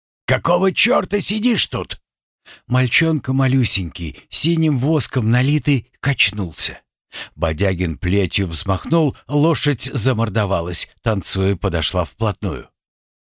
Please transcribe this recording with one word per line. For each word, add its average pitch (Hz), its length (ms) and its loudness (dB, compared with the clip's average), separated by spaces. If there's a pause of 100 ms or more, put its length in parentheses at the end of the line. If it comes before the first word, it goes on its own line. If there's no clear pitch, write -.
(260)
«Какого 175 480 0
черта 208 480 0
сидишь 214 460 0
тут?» - 340 -8 (680)
Мальчонка 131 680 0
малюсенький, 113 960 0
синим 160 500 2
воском 131 500 0
налитый, 135 680 2
качнулся. - 840 -2 (540)
Бодягин 82 640 -2
плетью 95 500 0
взмахнул, 98 680 0 (100)
лошадь 147 560 0 (100)
замордовалась, 104 960 0 (120)
танцуя 98 540 0
подошла 85 500 -2
вплотную. 90 640 -6 (680)